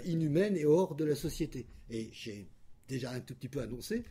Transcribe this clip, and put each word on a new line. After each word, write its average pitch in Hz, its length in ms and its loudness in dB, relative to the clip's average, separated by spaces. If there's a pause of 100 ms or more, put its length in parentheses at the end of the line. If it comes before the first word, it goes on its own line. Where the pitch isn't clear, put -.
inhumaines 165 520 4
et 151 100 2
hors 160 300 6
de 156 80 0
la 151 100 4
société. 143 520 -4 (220)
Et 113 240 -6
j'ai 101 360 -10 (400)
déjà 127 220 -4
un 127 100 -6
tout 131 140 -12
petit 127 140 -10
peu 135 120 -4
annoncé. 123 500 -4